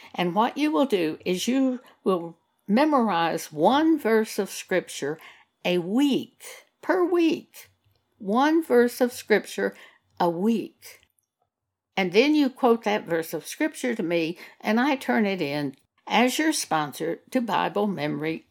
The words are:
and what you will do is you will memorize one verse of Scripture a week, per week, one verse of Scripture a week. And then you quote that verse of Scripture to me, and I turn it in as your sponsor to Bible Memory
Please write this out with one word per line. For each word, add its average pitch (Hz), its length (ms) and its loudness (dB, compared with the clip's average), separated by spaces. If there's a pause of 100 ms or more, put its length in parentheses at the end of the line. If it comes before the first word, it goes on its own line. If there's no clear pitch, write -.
(140)
and 175 220 -2
what 226 200 0
you 302 140 0
will 302 160 2
do 170 380 0
is 180 240 -4
you 254 320 0 (240)
will 170 340 -2 (300)
memorize 202 840 2
one 277 480 4
verse 220 400 0
of 196 100 -2
Scripture 160 680 -4 (460)
a 180 140 2
week, 208 680 0 (360)
per 359 240 0
week, - 680 -2 (480)
one 269 440 2
verse 240 380 2
of 247 120 0
Scripture 202 640 -2 (440)
a 175 100 2
week. 185 680 -4 (960)
And 185 160 0
then 285 240 4
you 277 120 2
quote 233 360 0
that 208 200 -2
verse 165 300 -4
of 151 140 -8
Scripture 254 480 -4
to 214 80 -4
me, 170 340 -2 (220)
and 214 180 0
I 269 160 2
turn 247 320 0
it 190 160 -2
in 143 320 -4 (320)
as 254 320 2
your 311 140 2
sponsor 160 680 -4 (120)
to 254 80 2
Bible 190 480 0
Memory 151 640 -4